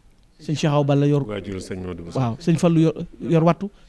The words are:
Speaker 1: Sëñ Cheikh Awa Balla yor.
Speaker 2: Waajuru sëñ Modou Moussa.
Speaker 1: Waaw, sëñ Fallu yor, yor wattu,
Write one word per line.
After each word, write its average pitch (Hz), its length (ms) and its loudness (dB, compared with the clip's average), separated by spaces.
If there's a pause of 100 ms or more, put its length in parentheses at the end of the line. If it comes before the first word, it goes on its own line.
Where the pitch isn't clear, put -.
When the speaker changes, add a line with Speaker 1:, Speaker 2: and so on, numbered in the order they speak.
(400)
Speaker 1:
Sëñ 156 160 -6
Cheikh 151 160 0
Awa 147 120 2
Balla 143 220 2
yor. 143 200 2
Speaker 2:
Waajuru 98 340 -8
sëñ 92 240 -10
Modou 87 200 -8
Moussa. 85 140 -6
Speaker 1:
Waaw, 120 220 -2
sëñ 170 180 2
Fallu 170 220 4
yor, 160 140 2 (260)
yor 160 240 2
wattu, 170 260 0 (180)